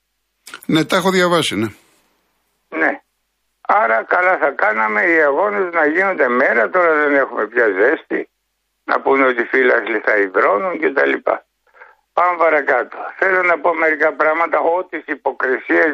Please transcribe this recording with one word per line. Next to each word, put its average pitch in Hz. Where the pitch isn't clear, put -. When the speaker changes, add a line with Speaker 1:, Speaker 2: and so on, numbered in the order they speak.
Speaker 1:
Ναι, 156
τα 151
έχω 185
διαβάσει, 175
ναι. 110
Speaker 2:
Ναι. 151
Άρα 220
καλά 180
θα 143
κάναμε 214
οι 165
αγώνες 180
να 165
γίνονται 160
μέρα, 180
τώρα 175
δεν 143
έχουμε 120
πια 117
ζέστη, -
να 127
πούνε 135
ότι 123
οι -
φύλαχλοι 120
θα 113
υδρώνουν 147
και 156
τα 139
λοιπά. -
Πάμε 175
παρακάτω. 147
Θέλω 185
να 175
πω 170
μερικά 156
πράγματα, 156
ό,τι 165
τις 147
υποκρισίες 131